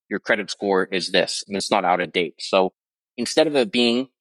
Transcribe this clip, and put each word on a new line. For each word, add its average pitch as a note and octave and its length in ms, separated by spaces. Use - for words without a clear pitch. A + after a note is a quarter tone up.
Your G2+ 100
credit G#2 320
score F#2+ 360
is F2+ 260
this, - 340
and G2 100
it's - 140
not G2+ 140
out F2+ 160
of D#2+ 120
date. F2 280
So F#2+ 320
instead D#3 300
of D3+ 80
it A#2+ 160
being A#2+ 380